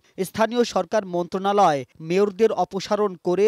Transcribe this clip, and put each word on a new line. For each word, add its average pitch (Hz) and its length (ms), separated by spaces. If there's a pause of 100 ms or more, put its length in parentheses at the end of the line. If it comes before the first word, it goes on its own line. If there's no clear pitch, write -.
(240)
স্থানীয় 220 400
সরকার 202 420
মন্ত্রণালয় 180 760 (200)
মেয়রদের 190 520
অপসারণ 196 580 (140)
করে 180 240